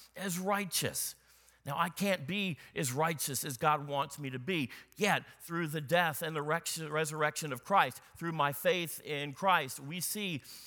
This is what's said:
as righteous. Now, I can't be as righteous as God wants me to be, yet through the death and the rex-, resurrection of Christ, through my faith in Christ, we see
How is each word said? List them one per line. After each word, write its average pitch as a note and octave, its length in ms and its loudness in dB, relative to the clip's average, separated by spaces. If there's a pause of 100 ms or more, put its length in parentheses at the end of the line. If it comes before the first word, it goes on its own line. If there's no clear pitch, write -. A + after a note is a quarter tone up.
(160)
as F3+ 220 -2
righteous. F#3 800 -2 (500)
Now, C#3+ 140 -4
I E3+ 100 2
can't F3+ 380 0
be F#3+ 300 -2 (180)
as C#3 180 0
righteous D3+ 500 0
as C#3+ 140 -6
God D3+ 300 2
wants C#3+ 320 -2
me C#3+ 100 -4
to C3 100 -6
be, C#3 300 0 (280)
yet F3+ 260 2 (180)
through E3+ 260 -2
the D3+ 140 -2
death D#3+ 400 4
and D#3+ 140 -4
the D3 80 0
rex-, D#3 340 0
resurrection D3+ 720 0
of B2 140 -6
Christ, E3+ 360 4 (160)
through E3 160 -4
my C#3+ 200 2
faith E3+ 500 0
in C#3+ 300 -4
Christ, E3 460 2
we D3 200 -6
see F3+ 440 -4 (240)